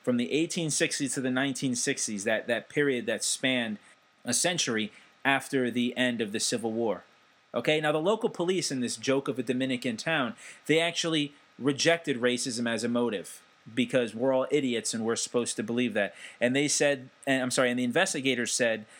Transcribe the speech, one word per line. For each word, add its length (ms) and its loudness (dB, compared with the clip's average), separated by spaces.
from 160 0
the 140 0
eighteen 400 0
sixties 420 0
to 80 -4
the 80 0
nineteen 460 -2
sixties, 480 -2
that, 240 0
that 220 -2
period 360 0
that 180 -2
spanned 540 0
a 100 -2
century 580 0
after 480 2
the 260 0
end 240 0
of 100 -2
the 80 -4
Civil 320 -2
War. 320 -2
Okay, 280 2
now 100 0
the 60 2
local 320 2
police 420 -2
in 80 -4
this 160 -2
joke 320 0
of 120 -4
a 40 -2
Dominican 540 -2
town, 380 -2
they 120 4
actually 540 0
rejected 640 2
racism 480 0
as 140 -2
a 60 0
motive 520 -2
because 400 0
we're 180 0
all 200 2
idiots 420 0
and 100 -2
we're 120 2
supposed 400 -2
to 80 -4
believe 320 0
that. 180 0
And 160 2
they 120 2
said, 420 2
and, 160 2
I'm 80 0
sorry, 220 2
and 80 0
the 40 2
investigators 720 0
said 320 0